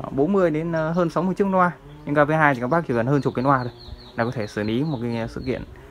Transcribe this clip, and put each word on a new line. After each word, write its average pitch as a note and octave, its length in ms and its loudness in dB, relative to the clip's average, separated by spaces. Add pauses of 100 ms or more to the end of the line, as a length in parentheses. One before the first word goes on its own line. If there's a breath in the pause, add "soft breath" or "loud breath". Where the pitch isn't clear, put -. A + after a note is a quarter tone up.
(120)
bốn D3 220 2
mươi F#3 180 4
đến, D#3+ 200 -2
ờ, D#3+ 200 0
hơn E3+ 180 2
sáu F3 140 -2
mươi F#3 120 -2
chiếc G3+ 120 0
loa. F#3 240 2 (340)
Nhưng D3 100 -2
K D3 120 4
V D3+ 40 0
hai D#3 240 4
thì A#2 60 -6
các B2 80 -2
bác E3 180 0
chỉ C3+ 60 0
cần A#2 140 2
hơn C#3+ 140 4
chục B2+ 140 0
cái B2 80 -2
loa C3+ 140 4
thôi B2 140 -4 (440)
là A#2 100 0
có A#2+ 60 -4
thể A2 160 -4
xử G#2 160 -4
lý A2+ 200 0
một D#3 180 -4
cái A#2 280 -4
sự - 160 -10
kiện, B2 180 -4 (280 loud breath)